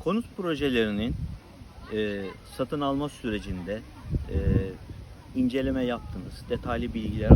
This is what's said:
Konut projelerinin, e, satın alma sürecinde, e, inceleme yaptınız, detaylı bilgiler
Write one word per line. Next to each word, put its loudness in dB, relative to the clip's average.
Konut 2
projelerinin, 2
e, -2
satın -2
alma 0
sürecinde, -4
e, 0
inceleme 2
yaptınız, -4
detaylı -2
bilgiler 6